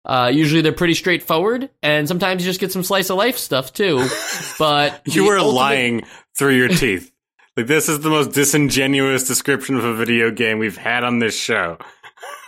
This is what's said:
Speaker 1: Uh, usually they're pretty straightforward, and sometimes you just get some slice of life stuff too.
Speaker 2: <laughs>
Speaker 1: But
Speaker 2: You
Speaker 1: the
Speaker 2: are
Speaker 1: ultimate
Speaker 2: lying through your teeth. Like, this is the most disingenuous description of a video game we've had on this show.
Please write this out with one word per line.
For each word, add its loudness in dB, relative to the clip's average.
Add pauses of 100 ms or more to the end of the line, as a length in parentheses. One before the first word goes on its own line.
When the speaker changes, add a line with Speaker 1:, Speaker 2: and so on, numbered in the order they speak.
Speaker 1:
Uh, 0
usually 4
they're 2
pretty 0
straightforward, -2 (120)
and 0
sometimes -2
you -2
just -6
get -4
some -4
slice 0
of -2
life 0
stuff -4
too. 0 (260)
Speaker 2:
<laughs> -10
Speaker 1:
But 0
Speaker 2:
You 2
Speaker 1:
the 4
Speaker 2:
are 4
Speaker 1:
ultimate 2
Speaker 2:
lying 2 (340)
through 4
your 4
teeth. 0 (440)
Like, -2
this 2
is -2
the 0
most 2
disingenuous 2
description -2
of -2
a -2
video 0
game -2
we've -4
had -2
on 0
this 0
show. -2 (720)